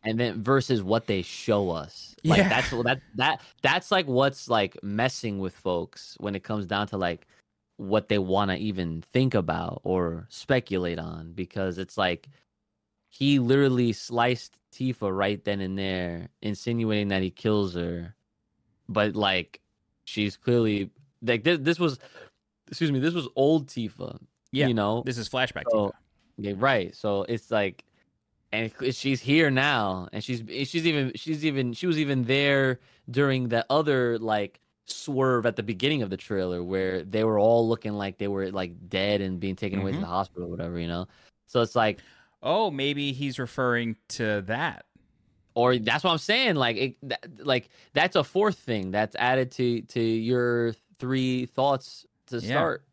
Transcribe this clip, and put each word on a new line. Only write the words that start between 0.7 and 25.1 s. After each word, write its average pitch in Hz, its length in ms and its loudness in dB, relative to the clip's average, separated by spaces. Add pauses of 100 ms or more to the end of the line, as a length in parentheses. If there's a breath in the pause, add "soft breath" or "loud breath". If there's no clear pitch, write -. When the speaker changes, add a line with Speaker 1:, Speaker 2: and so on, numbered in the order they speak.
Speaker 1:
what 107 240 0
they 98 160 0
show 101 480 0
us. - 440 -8 (100)
Like, 160 140 6
Speaker 2:
Yeah. 190 100 6
Speaker 1:
that's 131 240 0
what, 120 120 -2
that, 131 160 0 (160)
that, 139 240 2 (220 loud breath)
that's, 151 280 2
like, 185 160 2
what's, 135 420 2
like, 107 340 2
messing 104 560 -2
with 95 160 -4
folks - 640 -4
when 101 140 -4
it 95 100 -8
comes 104 220 -4
down 101 220 0
to, - 100 -6
like, 87 280 -2 (500 soft breath)
what 104 320 -2
they 104 100 2
wanna 95 380 2
even 87 460 -4
think 127 320 0
about 85 500 -2
or 85 440 -2
speculate 90 720 -2
on. 82 340 -10
Because 92 460 -6
it's 95 200 -10
like, 90 300 0 (800 soft breath)
he 139 300 4
literally 127 540 4
sliced 120 680 -2 (140)
Tifa 117 420 -4
right 98 300 0
then 101 160 -2
and 95 160 -4
there, 90 520 -4 (120)
insinuating 107 680 -2
that 98 140 2
he 92 80 0
kills 104 440 0
her. 85 400 -6 (720)
But, 104 260 2
like, 95 460 -2 (500)
she's 104 260 -2
clearly, 110 540 0 (320)
like, 113 220 0
this, 170 160 4
this 160 180 0
was, 156 200 0 (680 loud breath)
excuse 147 240 -2
me, 135 60 0
this 156 160 0
was 156 220 -4
old 143 320 4
Tifa, - 500 -8 (340)
Speaker 2:
Yeah, 139 160 2
Speaker 1:
you 123 60 4
know? 110 320 2
Speaker 2:
this 127 120 -4